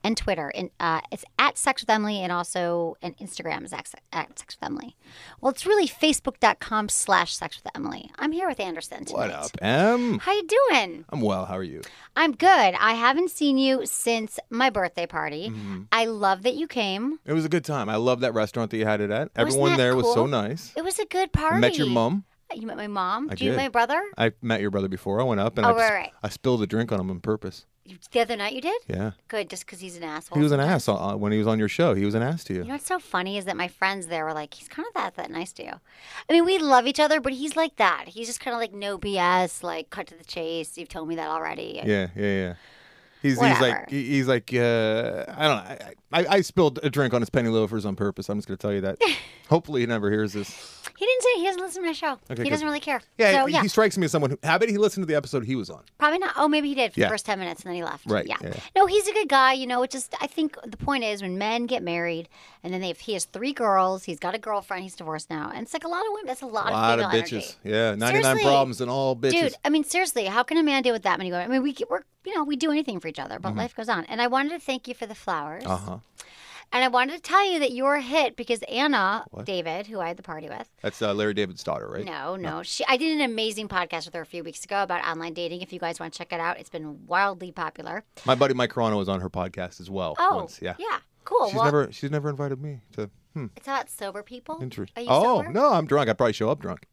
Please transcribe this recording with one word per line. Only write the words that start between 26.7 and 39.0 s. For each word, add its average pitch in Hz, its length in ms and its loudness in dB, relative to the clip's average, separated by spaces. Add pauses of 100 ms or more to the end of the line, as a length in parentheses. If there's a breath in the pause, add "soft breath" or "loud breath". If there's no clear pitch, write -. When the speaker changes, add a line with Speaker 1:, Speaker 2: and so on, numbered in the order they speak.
Speaker 2:
on 98 80 0
him 92 100 -4
on 90 100 -6
purpose. 104 440 -6 (220)
Speaker 1:
You, 185 100 -20 (160)
the 240 80 2
other 226 160 -2
night 208 180 -6
you 254 80 -10
did? 403 240 -2
Speaker 2:
Yeah. 98 240 -4 (180)
Speaker 1:
Good, 208 220 -6
just - 160 -12
'cause 175 140 -18
he's 180 180 -14
an 170 60 -10
asshole 156 340 -8
Speaker 2:
He 147 40 4
was 147 100 4
an 143 80 4
Speaker 1:
sometimes. 151 280 2
Speaker 2:
ass, 101 240 0
uh, 101 60 -4
when 104 140 0
he 110 60 2
was 104 80 2
on 110 120 2
your 107 100 2
show. 165 260 2
He 98 120 2
was 104 80 0
an 113 80 2
ass 160 220 -2
to - 100 -6
you. 92 60 -4
Speaker 1:
You 226 80 -8
know 262 60 -6
what's 285 120 -10
so 370 120 -4
funny 190 380 -4
is 190 80 -6
that 190 140 -6
my 180 100 -4
friends 190 380 -2
there 160 180 -2
were 160 80 -4
like, 151 220 -8
"He's - 140 -20
kinda 392 260 -8
that, - 220 -4
that - 140 -10
nice 175 240 -8
to - 100 -14
you." - 80 -12 (580 loud breath)
I - 20 8
mean, 339 140 8
we 381 120 4
love 262 280 6
each 285 140 0
other, 302 200 6
but 269 140 -2
he's 277 220 -6
like 320 200 0
that. 180 320 4
He's 214 180 -12
just 233 140 -8
kinda 240 180 -4
like, 220 140 -4
no 202 240 -6
B 196 220 -2